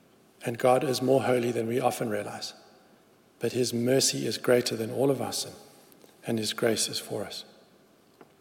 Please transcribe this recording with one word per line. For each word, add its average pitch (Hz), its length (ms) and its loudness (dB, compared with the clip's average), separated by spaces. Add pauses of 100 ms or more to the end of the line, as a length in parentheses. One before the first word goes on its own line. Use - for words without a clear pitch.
(440)
and 117 140 -4
God 127 260 4
is 127 160 0
more 131 220 4
holy 120 300 2
than 113 160 -2
we 120 120 0
often 123 300 0
realize. 104 420 -6 (840)
But 117 140 -2
his 120 200 0
mercy 131 540 2
is 110 100 -4
greater 123 400 2
than 113 140 -4
all 123 200 2
of 123 120 0
our 101 100 -4
sin, - 200 -6 (720)
and 117 120 0
his 107 140 -2
grace 113 360 0
is - 100 -8
for 107 260 -8
us. - 200 -14 (960)